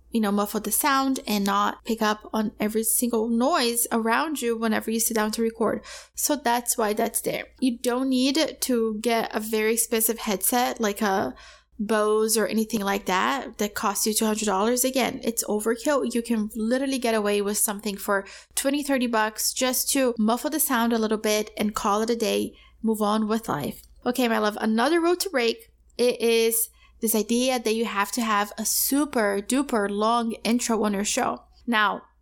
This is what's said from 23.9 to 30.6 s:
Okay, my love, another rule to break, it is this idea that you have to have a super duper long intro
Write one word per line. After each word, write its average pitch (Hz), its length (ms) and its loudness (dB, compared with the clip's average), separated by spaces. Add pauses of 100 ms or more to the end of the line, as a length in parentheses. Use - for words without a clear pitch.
Okay, 247 200 0
my 226 120 2
love, 214 200 0
another 233 440 2
rule 349 140 4
to 349 120 -4
break, 247 420 -2 (280)
it 247 200 2
is 226 520 2 (320)
this 226 120 0
idea 240 440 2
that 226 160 0
you 226 100 0
have 202 280 -2
to 247 100 -2
have 214 340 0
a 220 80 -6
super 233 840 0
duper 247 440 0
long 226 420 0 (120)
intro 226 380 0